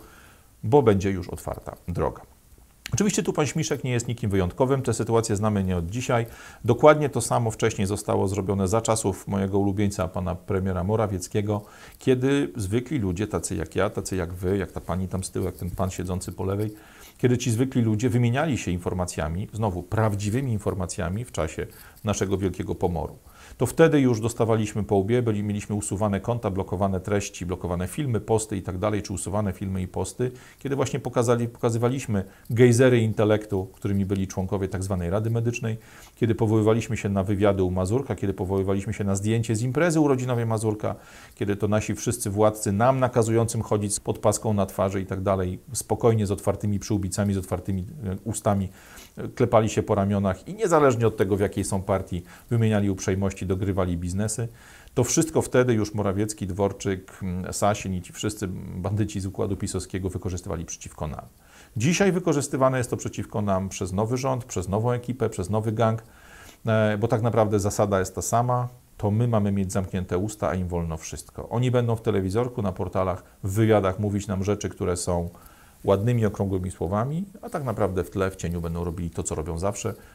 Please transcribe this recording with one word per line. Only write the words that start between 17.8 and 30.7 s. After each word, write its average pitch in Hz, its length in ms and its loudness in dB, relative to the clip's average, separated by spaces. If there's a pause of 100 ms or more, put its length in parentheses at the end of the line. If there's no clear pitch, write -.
ludzie 110 280 2
wymieniali 123 480 2
się - 120 -4
informacjami, 90 800 -2
znowu 101 300 -2
prawdziwymi 107 680 0
informacjami 95 720 -4
w - 80 -14
czasie 80 340 -4 (380)
naszego 98 340 0
wielkiego 92 360 -2
pomoru. 82 440 -2 (400)
To 127 80 2
wtedy 151 340 6
już 123 200 4
dostawaliśmy 110 640 0
po 101 120 2
łbie, 110 260 2
byli, 107 200 0
mieliśmy 104 320 -4
usuwane 101 460 0
konta, 117 300 -2
blokowane 95 500 -2
treści, 101 460 -2
blokowane 87 420 -2
filmy, 123 320 -2
posty 107 360 0
i 92 60 -4
tak 92 160 -6
dalej, 104 240 0
czy 101 100 -8
usuwane 98 400 -2
filmy 95 300 -4
i 90 60 -4
posty, 107 420 -4 (280)
kiedy 135 180 -4